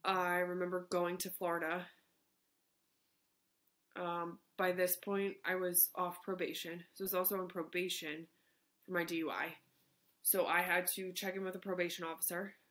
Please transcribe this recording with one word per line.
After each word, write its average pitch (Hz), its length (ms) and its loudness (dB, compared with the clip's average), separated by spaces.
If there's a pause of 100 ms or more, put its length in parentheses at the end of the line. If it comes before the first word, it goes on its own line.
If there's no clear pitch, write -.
I 180 340 2
remember 180 520 0
going 175 280 2
to 180 120 -4
Florida. 170 560 -2 (2000)
Um, 170 440 -4 (180)
by 185 140 4
this 180 240 4
point, 196 400 0 (100)
I 180 100 2
was 180 400 4
off 180 280 -2
probation. 170 600 -4 (120)
So 196 80 -6
I - 20 -2
was 185 80 -4
also 185 240 2
on 185 100 -4
probation 165 800 -4 (580)
for 185 80 -8
my 175 100 2
D 165 140 -2
U 156 120 0
I. 135 260 -4 (680)
So - 240 4
I 170 140 4
had 180 340 2
to 185 160 -6
check 190 240 -4
in 190 80 -4
with 185 120 -4
a 185 40 -8
probation 175 460 -2
officer. 175 500 -4 (160)